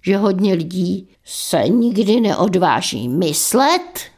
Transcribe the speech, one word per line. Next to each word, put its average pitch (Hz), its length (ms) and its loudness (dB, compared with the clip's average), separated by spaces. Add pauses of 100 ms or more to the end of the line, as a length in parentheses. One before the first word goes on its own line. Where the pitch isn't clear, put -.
že 190 140 0
hodně 196 380 2
lidí 180 540 -4 (160)
se - 440 -2
nikdy 226 520 2
neodváží 175 880 0
myslet. 247 920 0 (160)